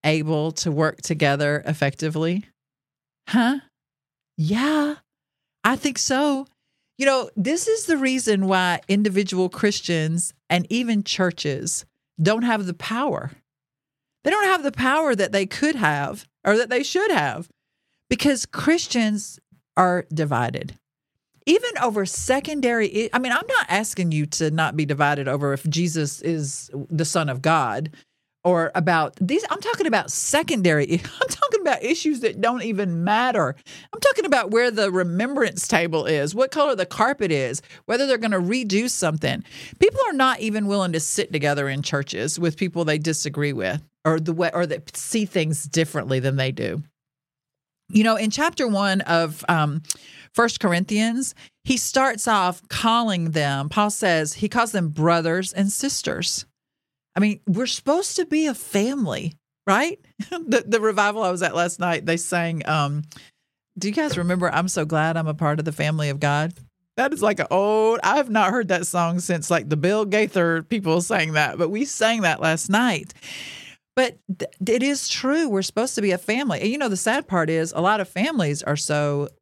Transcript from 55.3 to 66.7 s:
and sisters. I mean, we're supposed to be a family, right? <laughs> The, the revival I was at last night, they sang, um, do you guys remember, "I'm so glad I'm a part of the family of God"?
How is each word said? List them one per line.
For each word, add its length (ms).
and 200
sisters. 760
I 40
mean, 280
we're 180
supposed 500
to 100
be 200
a 80
family, 800
right? 320
<laughs> 100
The, 360
the 140
revival 420
I 80
was 120
at 120
last 260
night, 260
they 100
sang, 520
um, 340
do 100
you 60
guys 240
remember, 320
"I'm 180
so 160
glad 320
I'm 100
a 80
part 240
of 60
the 80
family 380
of 100
God"? 340